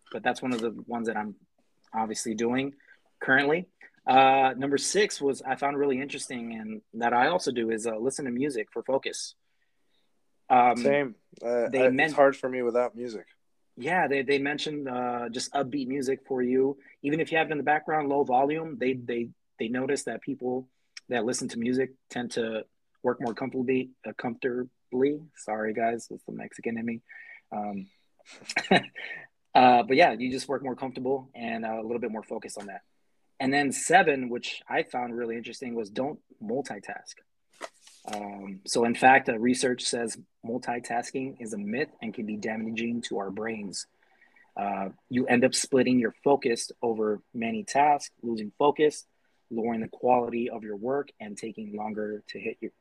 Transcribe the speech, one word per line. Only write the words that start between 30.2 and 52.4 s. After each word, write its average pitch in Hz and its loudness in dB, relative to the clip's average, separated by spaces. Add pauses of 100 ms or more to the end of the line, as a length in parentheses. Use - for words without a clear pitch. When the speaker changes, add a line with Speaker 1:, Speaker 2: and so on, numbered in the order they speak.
Speaker 1:
just 131 -6
work 135 -2
more 127 -6
comfortable 131 -4
and, 117 -6
uh, 110 -4
a 110 -6
little 117 -2
bit 113 -4
more 107 -6
focused 110 -10
on 101 -10
that. 95 -14 (600)
And 131 2
then 143 2
seven, 151 4
which 120 -8
I 147 0
found 123 -6
really 117 -4
interesting, 117 -10
was 110 -6
don't 131 -4 (240)
multitask. 110 -8 (960)
Um, 101 -10
so 120 2
in 117 2
fact, 131 8
uh, 113 0
research 123 2
says 117 -4 (280)
multitasking 120 -6
is 113 -10
a 107 -6
myth 110 -4 (140)
and 110 -8
can 110 -6
be 107 -4
damaging 113 -4
to - -6
our 98 -4
brains. 104 -6 (720)
Uh, 98 -2 (200)
you 127 0
end 120 6
up 127 0
splitting 127 4
your 113 0 (100)
focus 135 2 (120)
over 107 0 (120)
many 113 -4
tasks, 143 2 (100)
losing 110 -4
focus, 147 4 (440)
lowering 113 -2
the 110 -4
quality 120 0
of 113 -10
your 107 -8
work, 131 -4 (120)
and 104 -12
taking 107 -10
longer 107 -6
to - -14
hit 107 -8